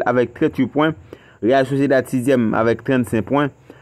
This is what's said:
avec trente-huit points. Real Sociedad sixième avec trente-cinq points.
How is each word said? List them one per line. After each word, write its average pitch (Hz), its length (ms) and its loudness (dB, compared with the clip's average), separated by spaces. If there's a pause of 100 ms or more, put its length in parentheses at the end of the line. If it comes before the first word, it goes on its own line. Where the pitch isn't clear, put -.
avec 123 280 0
trente-huit 143 340 -2
points. 151 260 0 (480)
Real 131 240 2
Sociedad 135 400 0
sixième 123 480 0
avec 117 300 0
trente-cinq 120 380 0
points. 139 280 0 (320)